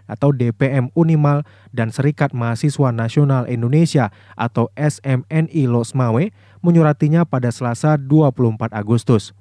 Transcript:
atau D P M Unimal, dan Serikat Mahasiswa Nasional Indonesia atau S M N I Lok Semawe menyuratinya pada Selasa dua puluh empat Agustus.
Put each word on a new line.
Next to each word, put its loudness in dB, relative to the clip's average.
atau 0
D 0
P 0
M 0
Unimal, 2
dan -2
Serikat -2
Mahasiswa -2
Nasional 0
Indonesia 0
atau -2
S -4
M -2
N -2
I 0
Lok -2
Semawe 0
menyuratinya 2
pada -2
Selasa -2
dua 2
puluh 0
empat -6
Agustus. 0